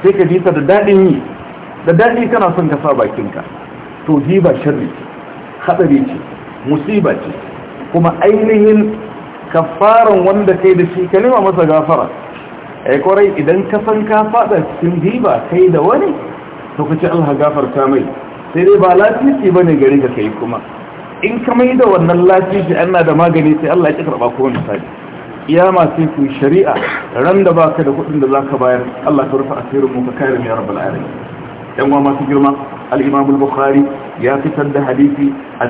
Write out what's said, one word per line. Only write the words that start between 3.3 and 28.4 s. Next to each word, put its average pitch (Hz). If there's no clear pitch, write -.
To, 151
giba 175
sharri 147
ce, -
haɗari 143
ce, -
musiba 151
ce, -
kuma 165
ainihin 214
kafaran 202
wanda 190
kai 185
da 175
shi, 180
ka 190
nema 240
masa 180
gafara. 151
Eh, 135
kwarai, 196
idan 185
ka 214
san 214
ka 214
faɗa 214
cikin 175
giba 208
kai 180
da 160
wani, 277
to 147
ka 151
ce, 170
"Allah 156
gafarta 139
mai." 135
Sai 170
dai 196
ba 180
lafiya 226
bane 170
gare 135
ka 131
kai 110
kuma. 117
In 226
ka 247
mai 247
da 254
wannan 175
lafiya, 185
ana 175
da 160
magani, 156
sai 151
Allah 165
ya 143
ki -
karɓa 120
ko 131
misali. -
Kiyama 175
sai 160
ku 143
yi 135
shari'a, 151
ran 180
da 185
baka 160
da 139
kuɗin 147
da 131
zaka 139